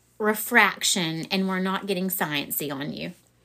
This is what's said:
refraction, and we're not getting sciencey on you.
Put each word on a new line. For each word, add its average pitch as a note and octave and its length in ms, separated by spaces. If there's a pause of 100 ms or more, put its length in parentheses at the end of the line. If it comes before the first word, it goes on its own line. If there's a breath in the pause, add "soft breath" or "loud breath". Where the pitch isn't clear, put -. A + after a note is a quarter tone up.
(200)
refraction, G3+ 1120
and F#3+ 160
we're F#3+ 120
not F#3+ 280
getting F#3 220
sciencey D3 640
on C#3+ 220
you. F3 200 (320)